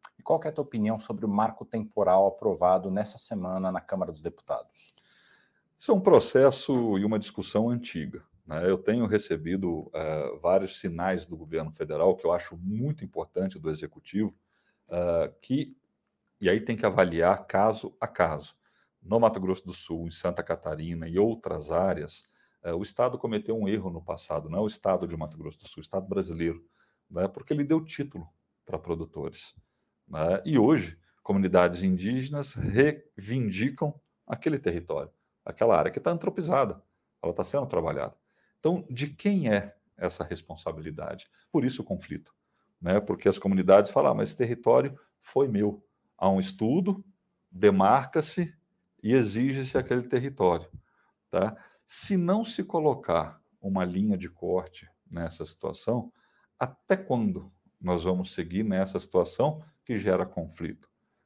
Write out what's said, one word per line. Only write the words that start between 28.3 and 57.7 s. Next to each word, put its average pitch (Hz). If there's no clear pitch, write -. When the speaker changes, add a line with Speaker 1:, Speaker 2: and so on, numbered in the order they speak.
Speaker 2:
pra -
produtores, -
né? 80
E 151
hoje, 107
comunidades 90
indígenas 127
reivindicam 120
aquele -
território, 82
aquela 113
área 78
que -
tá -
antropizada, 160
ela 85
tá 95
sendo 139
trabalhada. 78
Então, 180
de 131
quem 170
é 101
essa 87
responsabilidade? 80
Por 135
isso 127
o -
conflito, -
né? 92
Porque 104
as 92
comunidades 98
falam: 139
"Ah, -
mas -
esse -
território 120
foi 135
meu." 104
Há 92
um 95
estudo, 160
demarca-se 104
e 110
exige-se 127
aquele 123
território, 123
tá? 98
Se -
não 190
se -
colocar 135
uma 95
linha 95
de 87
corte 90
nessa 85
situação, 113
até -
quando 107